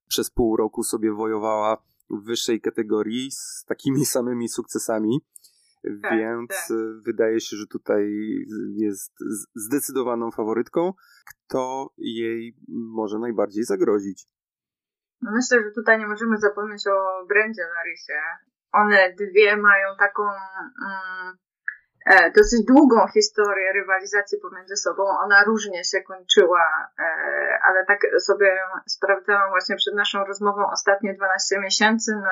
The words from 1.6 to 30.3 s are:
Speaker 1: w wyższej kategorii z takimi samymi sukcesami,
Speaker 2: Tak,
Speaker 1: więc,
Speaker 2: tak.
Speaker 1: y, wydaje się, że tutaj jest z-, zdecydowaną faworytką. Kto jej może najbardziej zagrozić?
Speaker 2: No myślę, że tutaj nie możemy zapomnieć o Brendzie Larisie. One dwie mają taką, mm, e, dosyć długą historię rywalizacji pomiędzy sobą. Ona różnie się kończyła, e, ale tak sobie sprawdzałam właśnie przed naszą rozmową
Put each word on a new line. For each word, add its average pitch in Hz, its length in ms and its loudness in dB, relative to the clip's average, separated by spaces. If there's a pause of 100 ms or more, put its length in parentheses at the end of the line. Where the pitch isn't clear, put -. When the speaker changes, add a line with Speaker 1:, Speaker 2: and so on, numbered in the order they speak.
Speaker 1:
w 104 160 -8
wyższej 113 340 -2
kategorii 110 720 -4
z - 380 -14
takimi 135 380 -2
samymi 120 420 -2
sukcesami, 110 720 -2 (840)
Speaker 2:
Tak, 214 160 -4
Speaker 1:
więc, 117 300 -6 (200)
Speaker 2:
tak. - 80 -16
Speaker 1:
y, 110 280 -6
wydaje 113 360 0
się, - 160 -10
że 104 100 -10
tutaj 104 440 -2 (680)
jest 104 420 -6
z-, - 360 -10
zdecydowaną 120 760 -4
faworytką. 120 600 -2 (540)
Kto 135 520 -6
jej 113 580 -8 (120)
może 110 500 -6
najbardziej 107 460 -2
zagrozić? 107 640 -2 (960)
Speaker 2:
No 214 120 -8
myślę, 247 300 2
że 208 100 -8
tutaj 220 240 2
nie 214 80 -6
możemy 214 320 -2
zapomnieć 208 480 -4
o 190 420 -2
Brendzie 214 340 0 (120)
Larisie. 170 460 -8 (520)
One 202 460 4
dwie 202 380 6
mają 196 420 4
taką, 208 240 0
mm, 190 1120 -8 (720)
e, 180 240 8
dosyć 214 360 6
długą 254 480 8
historię 202 580 2
rywalizacji 196 680 -2
pomiędzy 190 340 -12
sobą. 175 260 -2 (220)
Ona 202 200 6
różnie 202 400 -2
się 190 180 -2
kończyła, 175 960 2
e, 151 40 -4 (600)
ale 185 240 4
tak 196 140 2 (180)
sobie 196 400 2 (280)
sprawdzałam 196 640 0
właśnie 190 260 -2
przed - 180 -4
naszą 202 300 -2
rozmową 202 480 -2